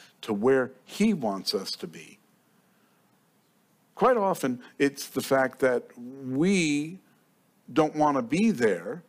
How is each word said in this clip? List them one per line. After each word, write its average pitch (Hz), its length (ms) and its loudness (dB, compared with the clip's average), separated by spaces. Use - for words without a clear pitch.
to 110 100 -6
where 127 400 2
he 214 300 0
wants 104 400 -4
us 95 180 -6
to - 140 -12
be. 82 320 -20
Quite 247 220 4
often, 160 440 0
it's 143 300 0
the - 120 -6
fact 131 400 0
that 127 240 2
we 156 720 0
don't 156 240 2
want 147 200 2
to 127 60 2
be 180 280 0
there 113 580 -2